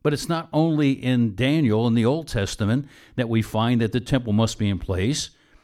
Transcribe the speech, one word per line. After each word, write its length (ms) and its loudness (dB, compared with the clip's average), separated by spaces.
But 80 2
it's 160 -4
not 240 -4
only 400 2
in 420 0
Daniel 540 2
in 60 2
the 100 4
Old 240 0
Testament 580 -2
that 120 -2
we 140 2
find 380 0
that 100 0
the 100 -2
temple 320 -2
must 240 2
be 120 -2
in 100 -2
place. 520 -4